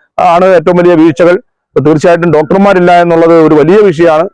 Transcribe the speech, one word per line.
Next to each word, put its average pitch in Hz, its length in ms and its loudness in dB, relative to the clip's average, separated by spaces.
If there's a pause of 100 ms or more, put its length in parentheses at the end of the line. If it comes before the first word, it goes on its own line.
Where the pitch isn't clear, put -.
(220)
ആണ് 175 240 0
ഏറ്റവും 180 320 0
വലിയ 175 160 2
വീഴ്ചകൾ. 165 380 0
ഇപ്പൊ - 580 -6
തീർച്ചയായിട്ടും 170 440 -2
ഡോക്ടർമാരില്ല 180 680 0
എന്നുള്ളത് 165 460 0
ഒരു 156 80 0
വലിയ 156 220 2
വിഷയമാണ്. 170 560 0